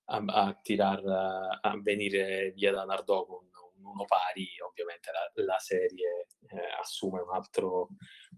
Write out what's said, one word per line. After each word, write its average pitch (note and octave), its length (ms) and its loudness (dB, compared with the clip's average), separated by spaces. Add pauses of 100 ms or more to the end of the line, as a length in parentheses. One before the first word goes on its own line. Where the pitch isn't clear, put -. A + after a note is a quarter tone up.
a, G#2 200 -4
a G2 360 2
tirar, G2 420 2 (580)
a G2+ 200 0
venire G2 680 2
via G2 200 4
da G2 120 2
Nardò F#2+ 420 0
con - 200 -14
un - 400 -20
uno G2+ 200 -8
pari, F#2 440 2 (180)
ovviamente E2+ 440 -8
la, F2 320 -2
la F#2+ 160 2
serie, F2+ 680 0 (200)
eh, G2 100 -12 (220)
assume F#2 420 -4
un F2+ 100 -6
altro, F#2 580 -2 (480)